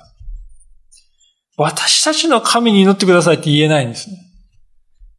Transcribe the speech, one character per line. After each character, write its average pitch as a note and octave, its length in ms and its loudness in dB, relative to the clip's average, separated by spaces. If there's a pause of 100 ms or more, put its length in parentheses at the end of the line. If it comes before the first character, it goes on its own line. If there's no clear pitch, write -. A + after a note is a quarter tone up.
(1600)
私 - 480 -2
た D#4 120 -2
ち D#4+ 120 -2
の B3 140 2
神 A#3 300 0
に G3 100 4
祈 F#3+ 100 4
っ G3 60 0
て G3+ 80 -4
く F#3 60 4
だ F3 100 4
さ E3 100 2
い D3+ 40 2
っ - 20 0
て D#3 140 -4
言 D3 140 2
え - 20 2
な D3+ 120 2
い C3 60 -2
ん A#2 40 -8
で A#2 60 -12
す - 140 -16
ね。 F#2+ 80 -16 (1000)